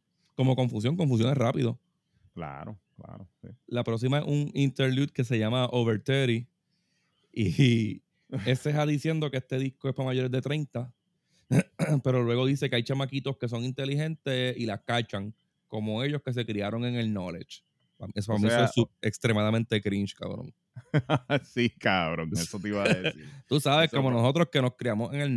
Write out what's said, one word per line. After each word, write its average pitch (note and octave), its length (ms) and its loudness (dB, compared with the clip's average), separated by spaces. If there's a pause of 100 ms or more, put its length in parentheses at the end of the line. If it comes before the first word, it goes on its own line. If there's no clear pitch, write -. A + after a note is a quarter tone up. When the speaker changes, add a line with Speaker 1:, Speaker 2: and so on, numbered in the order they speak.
(360)
Speaker 1:
Como C3 200 4
confusión, B2 420 0
confusión B2+ 340 2
es C#3+ 60 0
rápido. B2 420 0 (540)
Speaker 2:
Claro, D#2+ 460 -12 (160)
claro, - 340 -18 (120)
sí. - 80 -18 (180)
Speaker 1:
La A#2+ 160 -2
próxima B2 360 0
es D3+ 60 -4
un D3 280 0
interlude C3+ 600 2
que C3+ 100 -2
se A#2+ 160 0
llama A#2+ 280 0
Over A#2 360 2
thirty. B2+ 440 0 (840)
Y A#2 720 2 (260)
<laughs> C3 160 -6
es B2 160 0
Ceja D3+ 240 0
diciendo D3+ 460 0
que C3 60 -4
este C3 220 -4
disco C3+ 300 -4
es B2+ 60 -2
pa' C3+ 80 -2
mayores B2+ 280 0
de C3 100 0
treinta. C3+ 520 -4 (560)
<clears throat> D#3 540 2
Pero B2+ 200 2
luego A#2+ 220 2
dice C3+ 240 0
que B2 80 0
hay A#2+ 60 0
chamaquitos C3+ 540 -4
que A#2+ 120 -6
son A#2 140 -4
inteligentes C3+ 920 -2
y A#2+ 80 -2
las G2+ 180 -4
cachan, G#2+ 520 -2 (320)
como A2 360 -4
ellos C#3+ 200 -2
que B2+ 100 -4
se A#2 120 -2
criaron G#2+ 400 -2
en B2 100 -2
el A2+ 160 0
knowledge. F2+ 520 -6 (520)
Eso G#2 180 -2
Speaker 2:
O - 20 2
Speaker 1:
a G#2 40 2
mí G#2+ 80 4
Speaker 2:
sea, - 20 6
Speaker 1:
eso A#2 140 6
es A2 100 2
su-, A#2 180 2 (100)
extremadamente A2 800 0
cringe, G2+ 340 -2
cabrón. - 380 -10 (220)
Speaker 2:
<laughs> - 680 0
Sí, A#2+ 260 0
cabrón, E2 680 0
eso E2+ 220 -4
te G2 100 -6
iba G2+ 160 0
a - 60 2
decir. - 420 -4
Speaker 1:
<laughs> - 140 -20
Tú C#3+ 120 2
sabes, D3 300 4
Speaker 2:
Eso - 20 -6
Speaker 1:
como C3+ 180 2
Speaker 2:
pa- - 20 2
Speaker 1:
nosotros B2+ 400 4
que C#3+ 100 2
nos B2 160 0
criamos A#2 360 -2
en C#3+ 80 -2
el C#3+ 160 -2